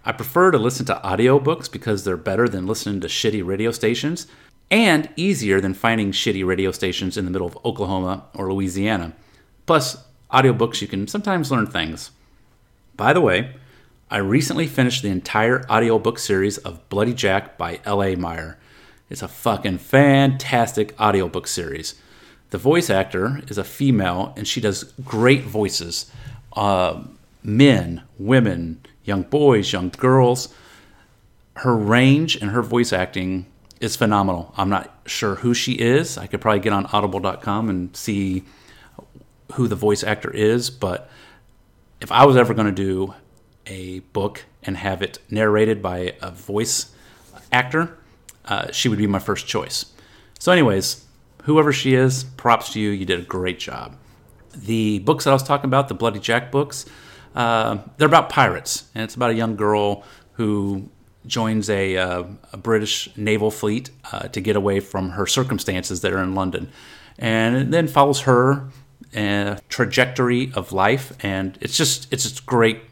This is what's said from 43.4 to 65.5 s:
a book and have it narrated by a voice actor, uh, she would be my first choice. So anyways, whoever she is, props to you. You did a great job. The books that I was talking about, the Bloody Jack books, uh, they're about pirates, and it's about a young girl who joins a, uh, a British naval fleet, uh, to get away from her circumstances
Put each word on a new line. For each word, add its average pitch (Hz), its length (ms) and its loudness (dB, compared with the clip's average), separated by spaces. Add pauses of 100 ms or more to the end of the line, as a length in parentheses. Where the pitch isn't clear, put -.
a 92 320 -12 (140)
book 101 320 -4 (180)
and 95 140 -6
have 95 240 -4
it - 180 -8 (100)
narrated 107 520 2
by 90 400 -4
a 87 100 -10
voice 104 600 -6 (580)
actor, 135 460 0 (480)
uh, - 260 -4
she - 160 -2
would 104 100 0
be 104 100 2
my 98 120 0
first - 260 -4
choice. - 420 -6 (520)
So 180 140 2
anyways, 110 480 2 (420)
whoever 151 280 4
she 135 220 2
is, 127 300 2
props - 500 0
to 110 60 -4
you. 107 100 0
You 95 160 -4
did 90 140 0
a 87 40 -10
great 92 360 -6
job. - 360 -12 (600)
The 107 420 -2
books 107 280 0
that 139 40 4
I 139 40 6
was 131 100 2
talking 143 240 -2
about, 135 220 2
the 107 40 -8
Bloody 104 260 -2
Jack 127 320 -2
books, 139 360 -4 (480)
uh, 113 420 0 (200)
they're 151 100 4
about 151 220 2
pirates, 92 680 -2
and 110 80 -6
it's 110 100 -10
about 123 160 -2
a 113 60 0
young 113 200 -2
girl 104 480 0 (300)
who 101 560 -4 (380)
joins 110 420 -2
a, 98 280 -2
uh, 90 260 -2 (280)
a 101 60 -14
British 107 580 -2
naval 107 360 0
fleet, 110 400 -4 (200)
uh, - 180 -8
to 104 120 -8
get 104 140 0
away 98 240 2
from 95 320 -6
her 92 160 -2
circumstances 98 720 -2